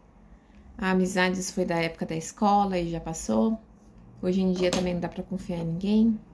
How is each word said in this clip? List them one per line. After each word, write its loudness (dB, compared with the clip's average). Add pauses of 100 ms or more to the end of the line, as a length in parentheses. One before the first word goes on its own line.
(800)
A 0
amizades 2
foi 0
da -2
época -2
da -6
escola 2
e -2
já -4
passou. -2 (580)
Hoje 0
em 4
dia 0
também -2
não -4
dá -4
pra -10
confiar -6
em -4
ninguém. 2 (140)